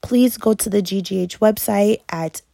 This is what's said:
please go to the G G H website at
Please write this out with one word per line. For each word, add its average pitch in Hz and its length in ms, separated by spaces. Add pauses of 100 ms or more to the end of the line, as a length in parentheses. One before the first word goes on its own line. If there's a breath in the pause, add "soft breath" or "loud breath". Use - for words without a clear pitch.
please 247 360
go 220 160
to 214 160
the 202 120
G 190 200
G 190 180
H 180 200
website 208 580 (120)
at - 320 (120)